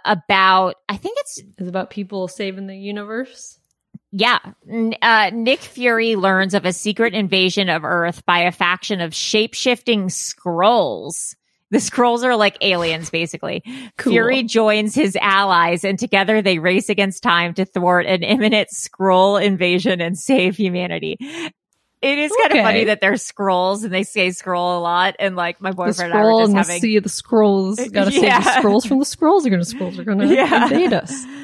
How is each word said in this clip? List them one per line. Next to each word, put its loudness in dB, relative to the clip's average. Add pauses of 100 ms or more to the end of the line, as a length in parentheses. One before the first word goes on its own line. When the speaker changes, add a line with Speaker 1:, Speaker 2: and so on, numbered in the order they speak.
Speaker 1:
about, 2 (140)
I -6
think -8
it's -12 (200)
Speaker 2:
It's -10
about -6
people -8
saving -10
the -16
universe? -12 (520)
Speaker 1:
Yeah. 0 (300)
N-, -2
uh, 4
Nick 0
Fury 0
learns 2
of 0
a 0
secret -2
invasion 0
of -2
Earth -2
by 2
a 0
faction -2
of -6
shape-shifting -2
Skrulls. -2 (360)
The 2
Skrulls 0
are 2
like 0
aliens, -2
basically. -6 (340)
Speaker 2:
Cool. 0
Speaker 1:
Fury 4
joins 2
his 0
allies, 2
and 0
together 2
they 2
race 2
against -2
time 0
to -2
thwart 2
an 0
imminent 2
Skrull 2
invasion 0
and -4
save 0
humanity. -4 (840)
It 0
is -2 (120)
kinda 2
Speaker 2:
Okay. 4
Speaker 1:
funny 2
that 0
they're 2
Skrulls -2
and -6
they -2
say -2
Skrull -4
a -4
lot. 0
And, -2
like, -4
my -4
Speaker 2:
The -8
Speaker 1:
boyfriend -4
and 2
I 4
Speaker 2:
Skrull 6
Speaker 1:
were 4
just 4
Speaker 2:
and 4
the 2
Speaker 1:
having -4
Speaker 2:
sea 2
of 4
the -6
Skrulls. 0
Gotta 2
save 2
Speaker 1:
<laughs> 4
Yeah. 4
Speaker 2:
the 2
Skrulls 2
from 0
the 0
Skrulls. 2
Are 2
gonna, 2
Skrulls -8
are -12
gonna 0
Speaker 1:
Yeah. 4
Speaker 2:
invade 2
us. -4 (200)